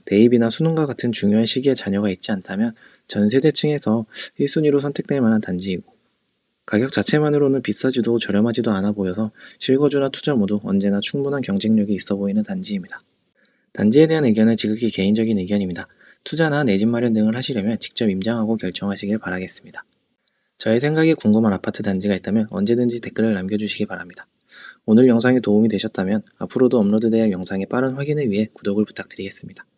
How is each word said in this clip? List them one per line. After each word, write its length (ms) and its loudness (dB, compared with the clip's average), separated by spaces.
대입이나 440 4
수능과 380 0
같은 240 -4
중요한 340 2
시기에 300 0
자녀가 340 -2
있지 220 -4
않다면 420 -4
전 220 0
세대층에서 760 0
일 80 2
순위로 320 2
선택될 420 -4
만한 200 4
단지이고 520 -6
가격 260 0
자체만으로는 720 2
비싸지도 560 -2
저렴하지도 540 0
않아 220 0
보여서 360 -4
실거주나 500 2
투자 240 -4
모두 300 0
언제나 360 0
충분한 440 -4
경쟁력이 500 0
있어 220 -4
보이는 260 -2
단지입니다. 640 -8
단지에 340 6
대한 180 2
의견은 320 4
지극히 320 -2
개인적인 480 0
의견입니다. 500 -4
투자나 400 0
내 160 2
집 80 2
마련 260 0
등을 220 2
하시려면 420 -4
직접 320 -2
임장하고 480 -2
결정하시길 600 -4
바라겠습니다. 680 -10
저의 220 0
생각이 340 2
궁금한 400 2
아파트 300 -6
단지가 320 -2
있다면 340 -2
언제든지 520 0
댓글을 340 -2
남겨주시기 500 -4
바랍니다. 420 -14
오늘 220 6
영상이 320 4
도움이 300 2
되셨다면 540 -2
앞으로도 420 2
업로드될 520 2
영상의 360 -6
빠른 260 -2
확인을 380 -4
위해 220 0
구독을 320 -2
부탁드리겠습니다. 800 -16